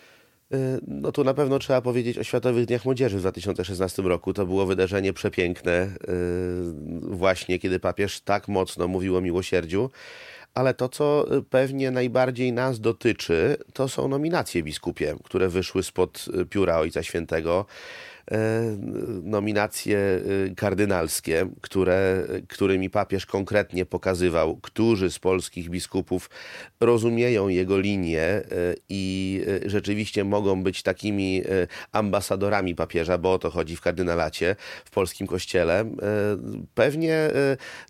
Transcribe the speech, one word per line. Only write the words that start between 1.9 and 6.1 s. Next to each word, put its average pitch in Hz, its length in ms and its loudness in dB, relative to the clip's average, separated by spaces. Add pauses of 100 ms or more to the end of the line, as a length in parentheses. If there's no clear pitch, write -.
o 110 60 -4
Światowych 123 420 2
Dniach 120 180 0
Młodzieży 127 320 2
w 95 40 0
dwa 92 120 0
tysiące 87 320 -2
szesnastym 92 420 -2
roku. 90 260 0
To 98 140 0
było 95 200 2
wydarzenie 95 460 2
przepiękne, 90 600 0 (100)
y, 98 60 -2 (1120)